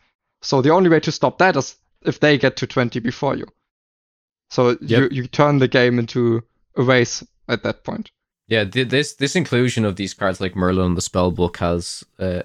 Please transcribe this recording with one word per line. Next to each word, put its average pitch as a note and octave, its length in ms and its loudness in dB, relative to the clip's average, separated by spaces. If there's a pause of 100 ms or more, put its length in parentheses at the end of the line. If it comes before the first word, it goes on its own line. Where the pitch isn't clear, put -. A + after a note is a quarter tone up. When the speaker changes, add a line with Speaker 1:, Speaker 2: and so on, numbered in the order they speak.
(440)
Speaker 1:
So C3+ 180 0
the C#3 80 4
only F3+ 180 4
way D#3+ 120 6
to D#3+ 120 -2
stop - 280 -2
that F#3 180 4
is - 180 -4 (300)
if - 140 -4
they D3+ 180 4
get C3 200 0
to B2+ 100 -6
twenty B2 320 -2
before B2+ 360 -4
you. - 120 -10 (1040)
So A#2+ 300 2
Speaker 2:
Yep. - 0 -
Speaker 1:
you, B2+ 420 0
you B2 40 -10
turn D3 300 2
the C3 100 4
game B2 300 2
into A#2 460 -2 (320)
a C3 80 0
race B2 420 0 (220)
at A#2 160 -4
that A2 200 -6
point. - 280 -12 (360)
Speaker 2:
Yeah, A2 160 0
th-, A#2+ 240 -2
this, C#3 280 -2
this C#3 200 -4
inclusion B2 480 0
of G2 140 -2
these G2 160 -6
cards F#2+ 260 -4
like F#2 160 -6
Merlin F#2 300 2
in F2+ 80 2
the F2 80 -2
spell F2+ 300 0
book E2+ 260 -2
has, F2 460 -4 (160)
uh, F#2 260 -6